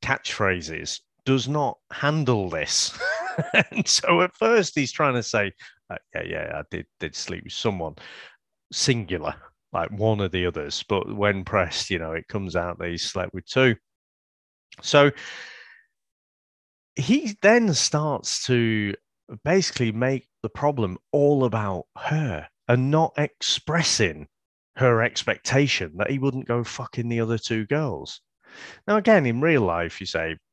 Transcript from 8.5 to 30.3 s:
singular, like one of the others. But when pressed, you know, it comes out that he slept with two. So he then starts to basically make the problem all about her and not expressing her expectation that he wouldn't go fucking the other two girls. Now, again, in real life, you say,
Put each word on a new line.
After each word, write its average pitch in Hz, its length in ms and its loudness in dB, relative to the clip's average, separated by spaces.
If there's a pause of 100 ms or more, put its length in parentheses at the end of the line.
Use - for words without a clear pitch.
singular, 95 640 -2 (360)
like 87 200 -2
one 104 300 2
of 92 100 -2
the 90 160 0
others. 78 420 -6
But 104 260 -2
when 101 300 0
pressed, - 460 0
you 87 80 0
know, 80 140 -6
it 82 140 -8
comes 95 280 -6
out 87 240 -2
that 87 100 -4
he 85 80 -6
slept 92 380 -6
with 92 100 -10
two. 131 300 4 (1040)
So 143 300 6 (1800)
he 214 480 0
then 214 320 6
starts - 720 -2
to 110 480 2 (480)
basically 147 480 2
make 127 360 -2 (140)
the 110 80 -6
problem 120 480 -2 (140)
all 143 340 4
about 104 400 -2 (120)
her 135 500 -4 (200)
and 127 220 4
not 156 280 2
expressing 131 1120 -2 (500)
her 120 240 4
expectation 117 960 0
that 104 120 0
he 139 100 -2
wouldn't 131 280 -2
go 120 160 0
fucking 120 460 -6
the 117 100 0
other 113 180 0
two 110 300 -2
girls. 123 540 -4 (680)
Now, 208 100 4
again, 196 280 6
in 120 160 2
real 156 200 4
life, 85 380 0
you 92 80 -8
say, 80 300 -4 (160)